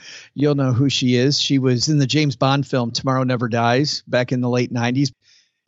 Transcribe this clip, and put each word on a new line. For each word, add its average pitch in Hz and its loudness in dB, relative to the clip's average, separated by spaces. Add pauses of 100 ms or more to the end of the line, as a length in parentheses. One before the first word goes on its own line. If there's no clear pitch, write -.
(340)
you'll 147 2
know 131 0
who 135 2
she 127 0
is. 135 2
She 139 0
was 127 0
in 151 2
the 139 2
James 143 0
Bond 139 0
film 120 -2
Tomorrow 131 -2
Never 127 -2
Dies 117 0
back 123 0
in 127 -2
the 123 0
late 123 -2
nineties. 127 0 (540)